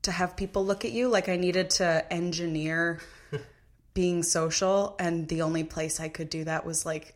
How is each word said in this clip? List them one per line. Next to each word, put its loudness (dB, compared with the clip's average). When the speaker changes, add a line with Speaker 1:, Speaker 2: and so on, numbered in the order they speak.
Speaker 1:
to -2
have -2
people 0
look 0
at -2
you. 2
Like, 4
I 2
needed 2
to 2
engineer 0
Speaker 2:
<laughs> -6
Speaker 1:
being 2
social, 2
and 0
the -2
only 0
place -4
I -6
could -8
do -6
that -2
was, -4
like, -6